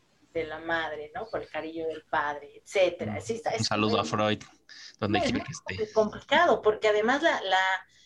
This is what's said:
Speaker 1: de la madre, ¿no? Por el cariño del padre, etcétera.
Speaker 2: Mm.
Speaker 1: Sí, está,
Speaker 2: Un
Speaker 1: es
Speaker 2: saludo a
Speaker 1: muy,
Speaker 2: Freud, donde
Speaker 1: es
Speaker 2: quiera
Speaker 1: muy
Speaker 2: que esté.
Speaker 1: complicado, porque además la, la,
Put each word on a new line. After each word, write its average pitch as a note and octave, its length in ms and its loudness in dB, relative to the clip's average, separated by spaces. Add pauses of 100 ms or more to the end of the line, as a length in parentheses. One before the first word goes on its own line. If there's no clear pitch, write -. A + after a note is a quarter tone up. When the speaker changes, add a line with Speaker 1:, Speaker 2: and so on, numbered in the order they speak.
(340)
Speaker 1:
de D#3+ 120 -4
la D#3 140 -10
madre, D#3+ 560 -4
¿no? G#3+ 140 -8
Por D3+ 120 -4
el - 80 -14
cariño D#3+ 380 -6
del D#3+ 180 -6
padre, D3 580 -4
etcétera. F3 520 0
Speaker 2:
Mm. - 60 -6
Speaker 1:
Sí, A3+ 140 -6
está, - 220 -4
Speaker 2:
Un - 0 -
Speaker 1:
es - 80 0
Speaker 2:
saludo G#2+ 340 2
a G2+ 40 2
Speaker 1:
muy, - 20 -2
Speaker 2:
Freud, G#2+ 360 0 (580)
donde - 240 2
Speaker 1:
es - 0 -
Speaker 2:
quiera B3 160 0
Speaker 1:
muy - 40 -8
Speaker 2:
que - 100 -12
esté. - 300 -6 (100)
Speaker 1:
complicado, C4 680 4
porque G#3+ 280 2
además A3+ 340 2
la, D4+ 200 2
la, F#3 160 2 (460)